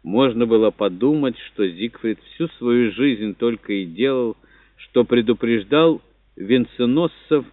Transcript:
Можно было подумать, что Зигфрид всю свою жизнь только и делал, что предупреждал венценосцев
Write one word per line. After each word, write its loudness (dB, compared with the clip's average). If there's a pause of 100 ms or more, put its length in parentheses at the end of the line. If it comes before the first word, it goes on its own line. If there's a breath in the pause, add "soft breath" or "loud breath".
Можно 0
было 2
подумать, -2
что -6
Зигфрид -8 (160)
всю -6 (100)
свою 0
жизнь -2
только -4
и -4
делал, -4 (400 soft breath)
что 0
предупреждал 2 (340)
венценосцев 0